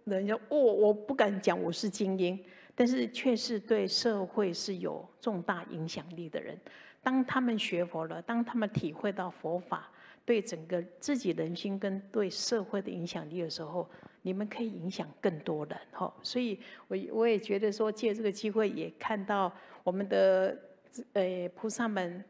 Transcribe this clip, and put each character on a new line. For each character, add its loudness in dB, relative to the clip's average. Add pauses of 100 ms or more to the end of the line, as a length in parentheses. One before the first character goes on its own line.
人 0
家， 2 (140)
哦， 4
我 8
不 -2
敢 4
讲 4
我 0
是 -2
精 0
英， 2 (380)
但 6
是 0
却 2
是 -2
对 2
社 2
会 0
是 -4
有 -6 (160)
重 -2
大 -2
影 -6
响 -8 (100)
力 -10
的 -6
人。 -10 (420)
当 4
他 0
们 2
学 0
佛 -6
了， -8
当 0
他 -6
们 2
体 -2
会 -2
到 -4
佛 -4
法 -8 (360)
对 4
整 -8
个 -2 (160)
自 0
己 0
人 -2
心 -4
跟 -2 (100)
对 0
社 -2
会 -2
的 -8
影 -4
响 -8
力 -4
的 -2
时 -8
候， -4 (360)
你 -2
们 -2
可 -6
以 -2
影 -6
响 -6 (140)
更 0
多 -4
人， -8 (140)
吼。 -6 (120)
所 -4
以 -2 (280)
我， -4 (140)
我 2
也 4
觉 0
得 2
说， 0
借 0
这 -4
个 2
机 -4
会 4
也 -4
看 -2
到 0 (300)
我 2
们 -2
的， 6 (560)
呃， 2
菩 -4
萨 0
们 -2